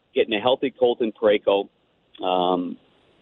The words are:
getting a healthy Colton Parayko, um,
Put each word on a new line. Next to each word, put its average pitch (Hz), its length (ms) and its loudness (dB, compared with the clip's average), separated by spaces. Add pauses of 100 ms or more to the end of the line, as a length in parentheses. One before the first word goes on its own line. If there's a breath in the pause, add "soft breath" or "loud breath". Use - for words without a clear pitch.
(140)
getting 113 220 0
a 104 40 -2
healthy 127 320 -2
Colton 120 400 0
Parayko, 101 560 0 (560)
um, 90 540 -2 (440)